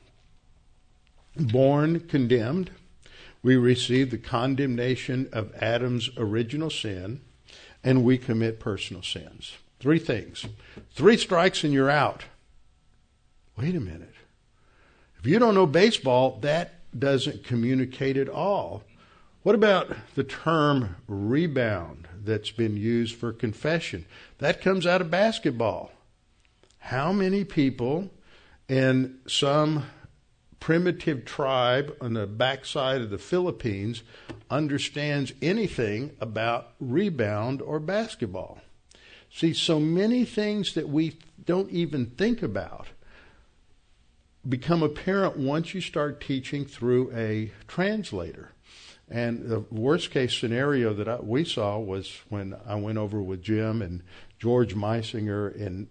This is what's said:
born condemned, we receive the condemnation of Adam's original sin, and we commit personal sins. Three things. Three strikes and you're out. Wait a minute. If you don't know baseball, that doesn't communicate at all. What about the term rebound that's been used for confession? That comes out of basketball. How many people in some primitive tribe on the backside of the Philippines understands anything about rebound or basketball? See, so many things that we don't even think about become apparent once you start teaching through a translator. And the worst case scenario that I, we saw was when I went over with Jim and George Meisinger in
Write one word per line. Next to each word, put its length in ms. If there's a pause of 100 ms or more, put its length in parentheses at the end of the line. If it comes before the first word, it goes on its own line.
(1400)
born 640
condemned, 720 (720)
we 140
receive 560
the 60
condemnation 1120
of 240
Adam's 640
original 520
sin, 520 (600)
and 220
we 140
commit 420
personal 440
sins. 500 (260)
Three 200
things. 460 (460)
Three 240
strikes 480
and 80
you're 180
out. 340 (1300)
Wait 200
a 40
minute. 360 (1040)
If 80
you 120
don't 160
know 120
baseball, 760
that 320 (240)
doesn't 480
communicate 720
at 100
all. 560 (600)
What 120
about 400 (200)
the 100
term 720 (100)
rebound 1000 (120)
that's 300
been 240
used 400
for 160
confession? 720 (340)
That 220
comes 240
out 140
of 100
basketball. 840 (880)
How 340
many 320
people 640 (560)
in 600
some 580 (760)
primitive 640
tribe 800
on 140
the 120
backside 720
of 100
the 80
Philippines 840 (460)
understands 800 (100)
anything 800
about 640
rebound 800
or 180
basketball? 800 (760)
See, 220
so 260
many 460
things 480
that 160
we 280 (280)
don't 260
even 360
think 340
about 460 (1600)
become 360
apparent 540
once 360
you 80
start 380
teaching 460
through 500
a 360 (160)
translator. 840 (560)
And 400
the 140 (100)
worst 400
case 240
scenario 580
that 140
I, 100
we 280
saw 320
was 420 (100)
when 260 (100)
I 100
went 220
over 240
with 200
Jim 400
and 220 (360)
George 360
Meisinger 800
in 340